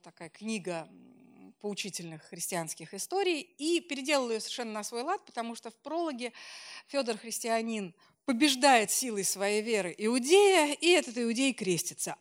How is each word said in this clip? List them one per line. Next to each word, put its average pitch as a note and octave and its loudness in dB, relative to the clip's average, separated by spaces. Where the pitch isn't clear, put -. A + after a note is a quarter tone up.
такая E3 -16
книга, F3+ -6
м, - -20
поучительных F3 -8
христианских E3+ -8
историй, F4 -2
и E4 0
переделал C#4 0
её A3 -2
совершенно A3+ -8
на G#3+ -6
свой A#3 -6
лад, E4+ -6
потому A#3 -8
что A#3 -16
в - -18
прологе C#4+ -6
Фёдор A#3+ -2
Христианин A3+ -4
побеждает C4 6
силой G#3+ -2
своей G3+ 0
веры G3+ -2
иудея, D4 4
и D#4 2
этот C#4 4
иудей A#3+ 0
крестится. - -4